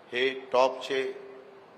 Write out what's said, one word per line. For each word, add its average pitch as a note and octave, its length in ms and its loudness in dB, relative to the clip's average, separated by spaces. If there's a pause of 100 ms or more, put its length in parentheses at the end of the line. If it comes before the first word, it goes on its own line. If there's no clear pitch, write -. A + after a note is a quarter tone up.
(120)
हे B2+ 180 2 (220)
टॉपचे C3 600 2 (640)